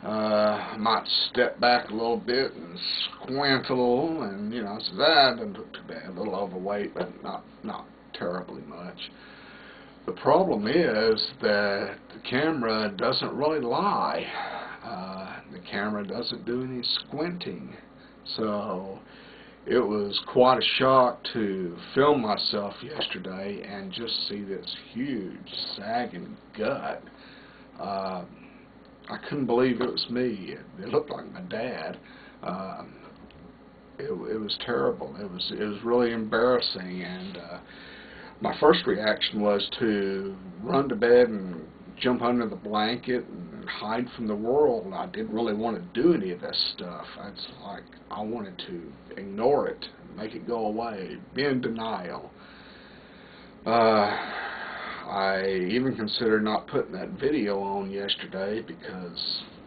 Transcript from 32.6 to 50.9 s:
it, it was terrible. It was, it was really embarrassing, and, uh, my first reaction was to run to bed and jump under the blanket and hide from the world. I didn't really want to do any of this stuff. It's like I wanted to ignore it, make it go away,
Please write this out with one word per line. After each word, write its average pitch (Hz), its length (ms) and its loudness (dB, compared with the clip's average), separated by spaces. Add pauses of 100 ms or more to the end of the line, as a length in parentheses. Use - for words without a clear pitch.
it, - 60 -8
it - 360 -4
was 104 240 -4
terrible. 120 560 0
It 101 100 -8
was, 90 220 -6
it 98 120 -2
was 104 200 -4
really 120 280 4
embarrassing, 113 880 2
and, 92 340 -8
uh, 85 220 -10 (840)
my - 200 0
first 156 260 8
reaction 107 540 2
was 101 280 4 (120)
to 98 560 0 (260)
run 135 260 2
to 120 60 0
bed 120 340 8
and 92 380 -6 (340)
jump 123 220 4
under 120 260 2
the 98 80 -6
blanket 110 720 0
and - 420 -12
hide 117 380 -2 (100)
from 117 100 -4
the 107 80 0
world. 117 600 4
I 87 120 -4
didn't 107 280 -6
really 110 200 0
want 107 220 -2
to 90 260 -2
do 170 120 8
any 95 160 0
of 87 100 -6
this - 360 -2
stuff. 87 300 -10 (200)
It's - 220 -12 (160)
like 101 200 -12 (260)
I 104 120 -6
wanted 107 440 -6
to 82 260 -8 (240)
ignore 107 520 2
it, - 160 -6 (320)
make 110 180 -8
it - 120 -10
go 117 200 0
away, 107 520 -4 (160)